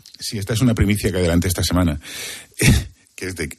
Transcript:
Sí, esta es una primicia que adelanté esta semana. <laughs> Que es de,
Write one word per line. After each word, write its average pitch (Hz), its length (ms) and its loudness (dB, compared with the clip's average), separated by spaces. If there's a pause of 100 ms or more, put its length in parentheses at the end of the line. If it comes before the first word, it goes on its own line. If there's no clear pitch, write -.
(180)
Sí, - 200 -8
esta 101 160 -4
es 113 80 -2
una 123 120 4
primicia 101 380 0
que 90 60 -2
adelanté 85 320 2
esta 87 120 -2
semana. 85 380 0 (580)
<laughs> - 320 4 (240)
Que 92 140 -10
es 92 80 -8
de, 78 240 -6